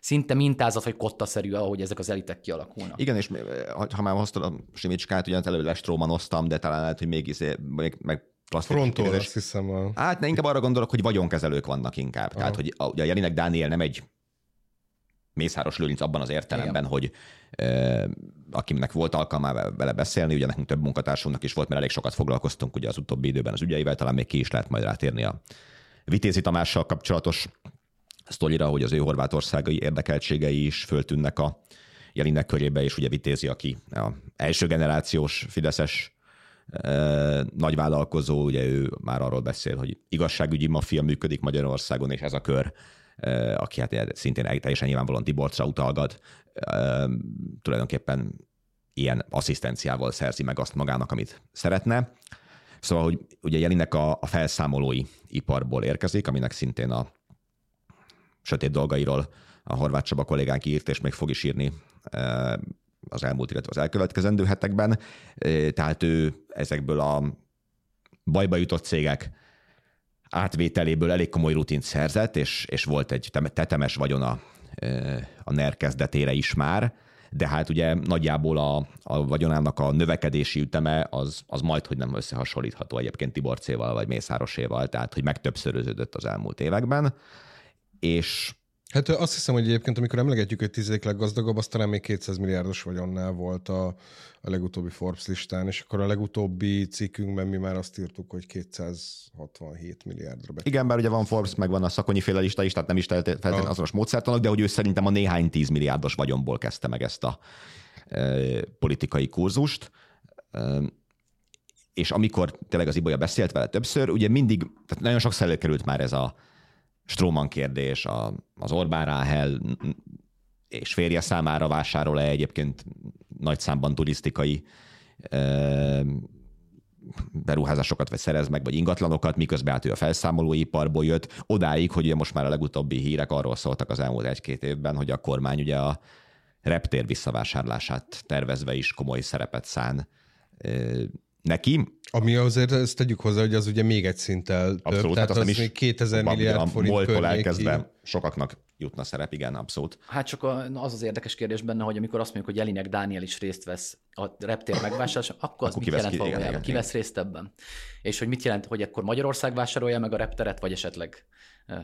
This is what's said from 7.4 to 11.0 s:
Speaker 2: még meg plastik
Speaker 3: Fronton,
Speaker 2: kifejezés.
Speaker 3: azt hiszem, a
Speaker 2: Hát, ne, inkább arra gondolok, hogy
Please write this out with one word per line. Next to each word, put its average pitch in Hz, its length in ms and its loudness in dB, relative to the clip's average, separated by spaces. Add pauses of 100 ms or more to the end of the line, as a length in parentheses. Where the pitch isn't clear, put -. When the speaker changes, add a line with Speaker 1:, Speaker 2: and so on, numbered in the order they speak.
Speaker 2:
még 78 300 -2
meg 76 240 -4 (280)
plastik 85 240 0
Speaker 3:
Fronton, 127 280 2
Speaker 2:
kifejezés. 98 220 2
Speaker 3:
azt - 80 -10
hiszem, 98 360 -4
a 95 260 -2
Speaker 2:
Hát, 180 240 0
ne, 147 80 0
inkább 156 180 2
arra 139 140 2
gondolok, 123 300 2
hogy 117 120 2